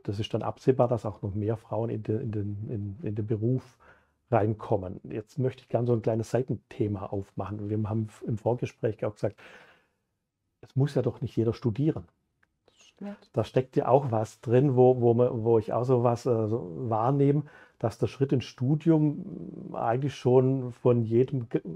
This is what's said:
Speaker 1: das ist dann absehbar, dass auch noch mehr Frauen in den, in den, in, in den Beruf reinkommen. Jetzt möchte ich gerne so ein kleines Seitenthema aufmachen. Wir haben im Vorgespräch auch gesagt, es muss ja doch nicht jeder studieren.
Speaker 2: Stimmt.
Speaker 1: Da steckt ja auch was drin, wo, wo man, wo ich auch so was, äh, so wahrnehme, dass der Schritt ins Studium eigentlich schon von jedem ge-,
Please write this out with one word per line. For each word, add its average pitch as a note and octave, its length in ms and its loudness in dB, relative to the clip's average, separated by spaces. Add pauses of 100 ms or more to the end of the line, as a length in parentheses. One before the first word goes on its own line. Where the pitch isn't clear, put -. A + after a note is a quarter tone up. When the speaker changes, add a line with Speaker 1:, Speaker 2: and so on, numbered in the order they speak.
Speaker 1:
das G#2 160 -6
ist G#2 140 -8
dann A2+ 80 -2
absehbar, B2 460 2
dass A#2+ 180 -2
auch G#2 160 -10
noch G2+ 120 -4
mehr G#2+ 240 -2
Frauen A2+ 320 -6
in A2 120 -6
den, A2 180 -2
in A2+ 120 -6
den, G#2 380 -6
in, G#2 360 -8
in G#2 80 -6
den G#2+ 120 -6
Beruf A2+ 520 -2 (520)
reinkommen. G2+ 680 0 (100)
Jetzt - 280 -10
möchte B2+ 240 -2
ich - 60 -20
gerne A#2+ 180 -2
so A#2+ 60 2
ein A2+ 100 2
kleines A2+ 280 -2
Seitenthema G#2+ 760 -4
aufmachen. G2+ 640 -8
Wir G#2+ 100 -2 (120)
haben A2 180 -2 (180)
im A#2+ 120 -4
Vorgespräch A#2 680 -2
auch A2 100 -4
gesagt, G#2 220 -4 (1300)
es - 140 -18
muss C#3 180 0
ja C3 80 2
doch A#2+ 180 -4
nicht - 160 -8
jeder A2+ 180 2
studieren. C3 520 -2 (680)
Speaker 2:
Stimmt. - 600 -18
Speaker 1:
Da A2 120 0
steckt - 320 -2
ja C#3+ 120 2
auch C3 220 4
was A2 300 -2
drin, B2+ 360 4
wo, B2+ 240 6
wo A#2 140 6
man, A#2+ 300 2
wo A#2 140 6
ich A2 140 -2
auch A#2+ 120 0
so B2+ 200 4
was, A#2+ 220 0
äh, A2 220 0
so A#2+ 220 -4 (180)
wahrnehme, C#3 560 2 (340)
dass A2+ 200 -4
der A#2+ 80 0
Schritt C3+ 260 -2
ins B2+ 120 0
Studium D3+ 1300 -2
eigentlich B2+ 400 -2
schon C3 580 4
von A#2+ 300 2
jedem A#2 460 0
ge-, - 140 -4 (140)